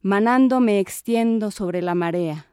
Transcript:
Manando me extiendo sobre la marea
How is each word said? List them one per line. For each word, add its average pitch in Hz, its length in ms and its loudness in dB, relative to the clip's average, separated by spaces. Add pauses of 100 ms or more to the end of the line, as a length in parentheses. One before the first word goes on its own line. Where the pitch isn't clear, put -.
Manando 240 580 2
me 214 200 4
extiendo 226 720 -2
sobre 180 300 -4
la 175 140 -2
marea 170 580 -4